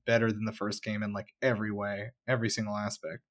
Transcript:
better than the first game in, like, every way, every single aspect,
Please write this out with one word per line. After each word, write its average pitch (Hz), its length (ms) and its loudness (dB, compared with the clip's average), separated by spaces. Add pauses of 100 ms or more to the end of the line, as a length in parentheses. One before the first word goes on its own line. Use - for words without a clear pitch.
better 113 260 6
than 107 140 -2
the 104 60 -2
first 104 300 -4
game 107 200 -2
in, 104 100 -4
like, 101 300 -8
every 110 300 2
way, 101 400 -4 (140)
every 117 220 2
single 104 280 -2
aspect, 98 540 -6